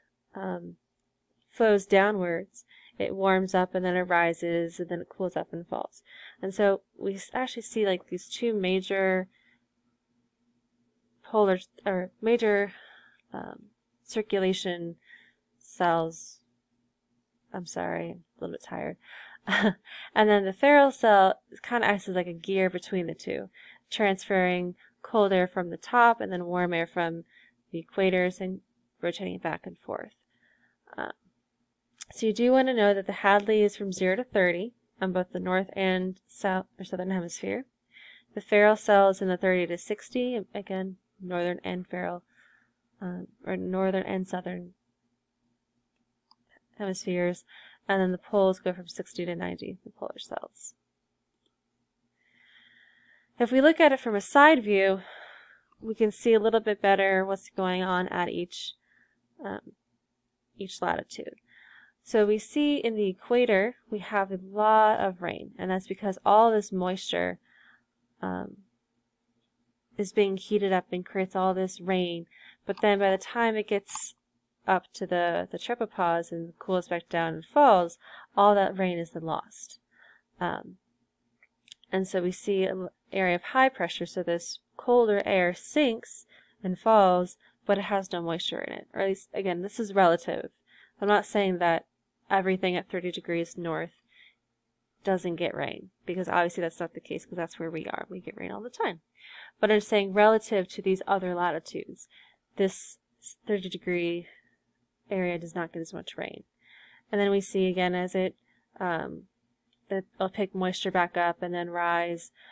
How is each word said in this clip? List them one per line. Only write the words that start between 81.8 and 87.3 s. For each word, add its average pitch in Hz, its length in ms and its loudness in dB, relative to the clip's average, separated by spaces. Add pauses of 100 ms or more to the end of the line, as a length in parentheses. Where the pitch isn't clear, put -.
and 190 160 -2
so 185 140 -2
we 180 100 0
see 190 320 -2
an 185 260 -4 (220)
area 185 240 0
of 175 80 -4
high 262 260 4
pressure, 180 360 -6
so 175 180 -6
this 170 360 -4 (180)
colder 226 480 4
air 180 280 2
sinks - 720 -2 (380)
and 185 160 -4
falls, 185 580 4 (280)